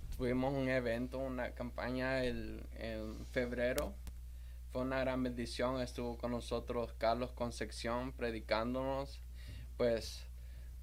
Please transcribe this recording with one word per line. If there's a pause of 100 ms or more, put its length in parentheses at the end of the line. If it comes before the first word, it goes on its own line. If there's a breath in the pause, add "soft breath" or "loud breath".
(160)
tuvimos
un
evento,
una
campaña
el, (160)
en
febrero. (800 soft breath)
Fue
una
gran
bendición.
Estuvo
con
nosotros
Carlos
Concepción
predicándonos. (560 soft breath)
Pues, (580 soft breath)